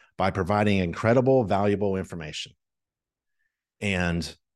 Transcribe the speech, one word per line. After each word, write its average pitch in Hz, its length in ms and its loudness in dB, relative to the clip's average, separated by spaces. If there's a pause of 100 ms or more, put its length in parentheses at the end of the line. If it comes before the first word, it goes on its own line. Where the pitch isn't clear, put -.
(160)
by 92 140 0
providing 98 480 2
incredible, 120 640 2
valuable 98 520 0
information. 85 560 -10 (1300)
And, 90 520 -2 (220)